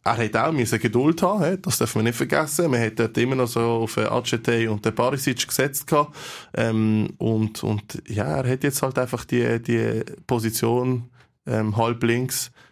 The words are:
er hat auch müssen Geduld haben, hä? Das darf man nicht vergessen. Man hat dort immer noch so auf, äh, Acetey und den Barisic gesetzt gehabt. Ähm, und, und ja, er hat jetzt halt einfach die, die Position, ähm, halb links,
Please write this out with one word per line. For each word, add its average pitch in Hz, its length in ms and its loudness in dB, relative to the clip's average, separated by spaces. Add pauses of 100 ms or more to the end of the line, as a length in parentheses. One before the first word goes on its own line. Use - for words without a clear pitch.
er 110 140 2
hat 110 180 -2
auch 127 160 2
müssen 120 280 0
Geduld 127 420 2
haben, 196 220 2
hä? 180 180 0
Das - 160 -2
darf - 180 -2
man 110 80 2
nicht 117 140 0
vergessen. 147 540 0
Man 123 100 4
hat 113 180 0
dort 113 180 0
immer 123 180 2
noch 127 120 2
so 117 140 -2
auf, 113 340 0
äh, 107 120 2
Acetey 117 600 0
und 104 160 -2
den 110 100 0
Barisic 131 540 0
gesetzt 139 400 -2
gehabt. 151 300 2 (380)
Ähm, 110 600 2
und, 110 460 -2
und - 460 -4
ja, 135 320 -2
er 123 100 0
hat 131 140 -2
jetzt 139 160 0
halt 135 180 0
einfach 127 240 -2
die, 120 380 0
die 113 400 0 (260)
Position, 120 760 0 (420)
ähm, 110 320 0
halb 117 260 0
links, 120 480 0 (200)